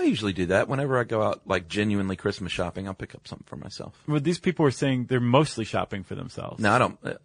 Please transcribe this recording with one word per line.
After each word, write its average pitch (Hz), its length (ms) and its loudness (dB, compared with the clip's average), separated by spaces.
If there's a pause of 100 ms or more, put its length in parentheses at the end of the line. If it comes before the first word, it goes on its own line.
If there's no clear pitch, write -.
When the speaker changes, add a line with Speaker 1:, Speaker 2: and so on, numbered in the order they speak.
Speaker 1:
I - 20 -2
usually 107 300 2
do 90 140 0
that 92 200 4
whenever 135 320 0
I 120 60 2
go 110 180 0
out, 104 240 0
like, 90 220 0
genuinely 101 480 0
Christmas 98 340 -4
shopping. 95 380 -4
I'll 95 60 -8
pick - 200 -12
up - 140 -18
something - 180 -14
for - 100 -16
myself. - 520 -16
Speaker 2:
Well, 151 120 2
these 165 200 -2
people 170 240 0
were 135 80 6
saying 131 340 0
they're 127 140 2
mostly 123 440 4
shopping 98 380 -4
for 101 140 -10
themselves. 92 440 -10
Speaker 1:
No, 104 120 4
I 120 60 6
don't, 120 260 2
uh, - 100 -6 (100)